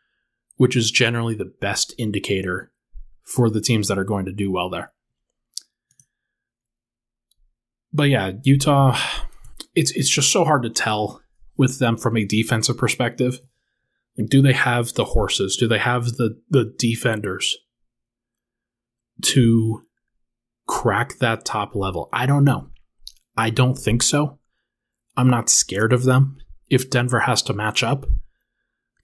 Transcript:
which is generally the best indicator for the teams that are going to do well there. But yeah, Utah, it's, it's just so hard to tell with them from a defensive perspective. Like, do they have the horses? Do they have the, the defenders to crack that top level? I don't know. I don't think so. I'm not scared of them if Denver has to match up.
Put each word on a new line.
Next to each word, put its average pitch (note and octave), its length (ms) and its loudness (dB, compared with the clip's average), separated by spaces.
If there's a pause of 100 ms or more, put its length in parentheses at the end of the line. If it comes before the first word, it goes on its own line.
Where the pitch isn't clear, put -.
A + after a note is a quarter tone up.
(580)
which B2+ 180 2
is A2+ 160 0
generally A#2 440 0
the G#2 260 -10
best G2+ 360 -4
indicator F#2+ 760 -4 (520)
for A#2 260 0
the G#2+ 120 -2
teams G#2+ 260 0
that G2 100 -2
are F#2+ 80 -2
going G2+ 200 -4
to F#2+ 60 -8
do G2 200 -4
well F2+ 180 -4
there. F2 220 -10 (3000)
But C#3+ 180 2
yeah, G2 220 0 (120)
Utah, C#3 540 4 (800)
it's, D#3 160 0
it's - 180 -2
just C#3+ 220 0
so F3+ 140 4
hard C#3+ 180 2
to A#2 60 -4
tell G#2+ 520 -4 (360)
with C3+ 220 2
them A#2 180 2
from A2+ 180 -2
a A2 80 2
defensive A2 540 0
perspective. B2+ 640 -2 (760)
Like, G#2+ 120 -4
do C3+ 120 6
they C3+ 120 6
have A#2+ 400 0
the A#2 120 -2
horses? G2 520 0
Do A#2 100 2
they A2+ 120 2
have B2 260 -2
the, A#2 340 -4 (100)
the A#2+ 280 2
defenders A2 800 -2 (1700)
to A2+ 640 2 (800)
crack A2 500 -2
that A2+ 280 -2
top G#2 300 -6
level? F#2+ 380 -4
I B2+ 120 -2
don't C#3 200 4
know. - 240 0 (640)
I A2+ 140 0
don't B2+ 280 0
think A#2+ 260 0
so. D3 360 -2 (800)
I'm B2+ 120 4
not A#2+ 200 0
scared G#2+ 420 0
of B2 120 2
them C3 340 2 (320)
if C3+ 200 0
Denver B2 320 0
has - 200 0
to - 120 -6
match G#2+ 300 -2
up. C3+ 220 -2 (1000)